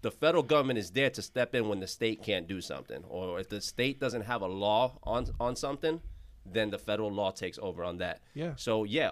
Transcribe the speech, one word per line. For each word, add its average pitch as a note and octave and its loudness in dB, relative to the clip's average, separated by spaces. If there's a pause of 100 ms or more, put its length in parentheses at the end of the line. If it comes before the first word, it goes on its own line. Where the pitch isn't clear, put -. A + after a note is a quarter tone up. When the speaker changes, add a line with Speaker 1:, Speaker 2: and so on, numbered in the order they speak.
Speaker 1:
the A2 -2
federal D#3+ 4
government C3 4
is F2 -4
there C3 4
to A2 -8
step B2 0
in A2+ 4
when G2+ 0
the F#2 -6
state A2+ -2
can't F#2 0
do F#2 -4
something, C2+ -8
or F2+ -4
if F#2+ -6
the G#2 -4
state C3+ -2
doesn't A#2 -2
have A#2 -2
a F#2+ -2
law G#2+ 2
on, A#2+ 0 (120)
on B2 0
something, D#3 -2 (440)
then G#2 0
the G2+ -4
federal G#2+ 0
law G2 2
takes - -6
over F2 -4
on F2 -2
that. F2 -4 (120)
Speaker 2:
Yeah. D#3 -6
Speaker 1:
So, A2 2
yeah, A#2+ 2